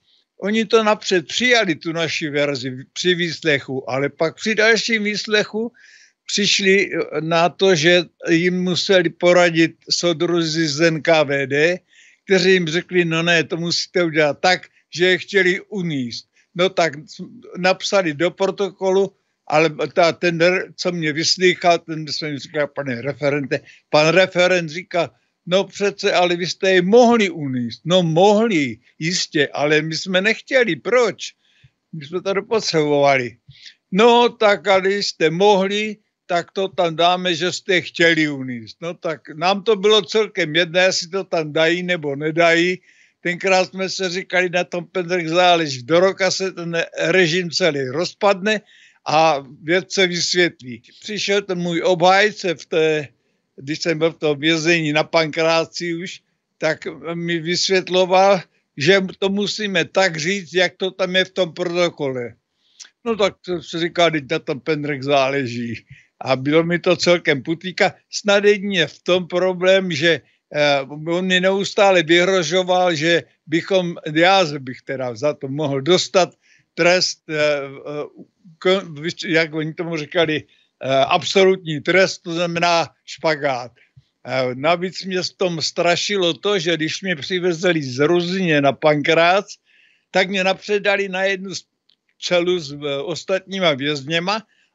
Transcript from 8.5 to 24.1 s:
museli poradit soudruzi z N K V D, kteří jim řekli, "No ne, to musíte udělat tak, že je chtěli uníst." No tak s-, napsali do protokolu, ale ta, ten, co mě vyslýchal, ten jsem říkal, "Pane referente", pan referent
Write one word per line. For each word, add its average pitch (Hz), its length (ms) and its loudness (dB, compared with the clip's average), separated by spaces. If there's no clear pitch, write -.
museli 180 460 2
poradit 175 680 2
soudruzi 165 760 -2
z 143 140 -4
N 160 200 0
K 160 220 2
V 139 240 -2
D, 151 320 0
kteří 190 260 2
jim 185 160 2
řekli, 175 380 -2
"No 165 180 -2
ne, 170 200 2
to 160 140 -6
musíte 170 460 -2
udělat 151 360 0
tak, 180 280 0
že 165 100 0
je 185 120 2
chtěli 190 440 0
uníst." 151 680 -6
No 180 140 0
tak 165 260 0
s-, 151 260 -18
napsali 185 560 0
do 165 180 -2
protokolu, 190 840 -2
ale 156 220 2
ta, 170 180 4
ten, 170 280 -2
co 180 160 -4
mě 160 220 -4
vyslýchal, 170 680 0
ten 156 280 -10
jsem 143 320 -8
říkal, 147 280 -6
"Pane 135 340 -8
referente", 139 580 -2
pan 151 180 4
referent 175 640 2